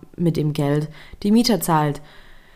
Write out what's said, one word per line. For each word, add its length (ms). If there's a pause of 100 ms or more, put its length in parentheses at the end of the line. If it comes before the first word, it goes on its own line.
(160)
mit 220
dem 160
Geld 360 (320)
die 100
Miete 280
zahlt, 420 (540)